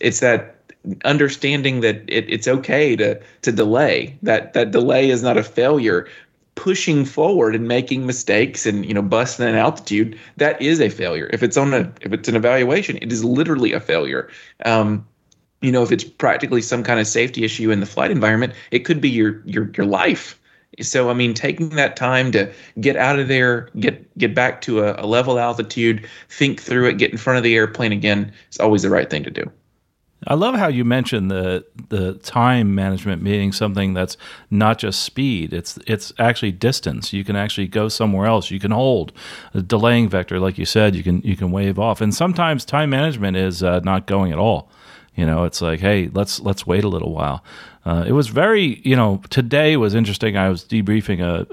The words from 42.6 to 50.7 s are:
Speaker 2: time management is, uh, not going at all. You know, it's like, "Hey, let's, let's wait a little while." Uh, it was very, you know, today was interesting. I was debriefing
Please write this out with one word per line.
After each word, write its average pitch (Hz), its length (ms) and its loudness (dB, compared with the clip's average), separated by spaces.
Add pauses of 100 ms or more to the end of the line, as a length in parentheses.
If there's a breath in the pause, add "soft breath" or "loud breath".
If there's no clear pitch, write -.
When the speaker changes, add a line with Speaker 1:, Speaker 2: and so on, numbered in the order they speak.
Speaker 2:
time 147 260 0
management 131 460 0
is, 92 260 -2
uh, 90 220 2
not 95 220 0
going 98 260 0
at 76 60 -2
all. 101 320 0 (440 loud breath)
You 90 100 0
know, 80 200 2
it's - 180 -4
like, 80 180 -2
"Hey, 98 320 2
let's, 98 280 -2
let's - 260 -4
wait 92 180 2
a 104 40 0
little 82 260 -4
while." 73 280 -4 (440 loud breath)
Uh, 85 200 0
it 120 60 2
was 139 160 2
very, 175 560 0
you 131 100 2
know, 107 360 2
today 143 480 2
was 107 160 2
interesting. 107 420 0
I 95 140 2
was 90 140 -2
debriefing 104 580 0